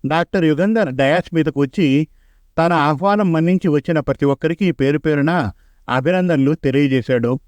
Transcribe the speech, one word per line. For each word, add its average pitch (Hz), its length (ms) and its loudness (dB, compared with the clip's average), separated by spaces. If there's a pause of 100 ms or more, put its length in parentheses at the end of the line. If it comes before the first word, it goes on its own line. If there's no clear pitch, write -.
డాక్టర్ 170 380 -2
యుగంధర్ 170 500 0
డయాస్ 143 400 0
మీదకు 156 260 0
వచ్చి 143 480 0 (500)
తన 170 140 2
ఆహ్వానం 170 600 0
మన్నించి 170 360 0
వచ్చిన 151 320 0
ప్రతి 143 240 -2
ఒక్కరికి 160 480 0
పేరు 143 260 0
పేరున 147 520 0 (380)
అభినందనలు 151 680 0
తెలియజేశాడు. 131 920 0